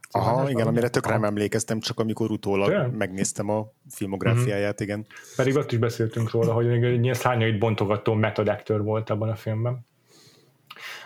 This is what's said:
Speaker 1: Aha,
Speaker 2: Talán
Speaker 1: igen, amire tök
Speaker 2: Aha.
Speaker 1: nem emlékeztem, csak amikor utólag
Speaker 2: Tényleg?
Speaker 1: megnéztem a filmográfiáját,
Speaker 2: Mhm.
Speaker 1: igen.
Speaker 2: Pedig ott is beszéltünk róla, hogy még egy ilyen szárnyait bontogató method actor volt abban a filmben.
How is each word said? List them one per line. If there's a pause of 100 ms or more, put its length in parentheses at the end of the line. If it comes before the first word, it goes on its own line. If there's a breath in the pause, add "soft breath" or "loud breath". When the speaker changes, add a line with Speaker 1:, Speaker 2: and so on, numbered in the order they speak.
(120)
Speaker 1:
Aha,
Speaker 2:
Talán
Speaker 1:
igen,
amire
tök
Speaker 2:
Aha.
Speaker 1:
nem
emlékeztem,
csak
amikor
utólag
Speaker 2:
Tényleg?
Speaker 1:
megnéztem
a (240)
filmográfiáját,
Speaker 2:
Mhm.
Speaker 1:
igen. (300 loud breath)
Speaker 2:
Pedig
ott
is
beszéltünk
róla,
hogy
még
egy
ilyen
szárnyait
bontogató
method
actor
volt
abban
a
filmben. (1200 loud breath)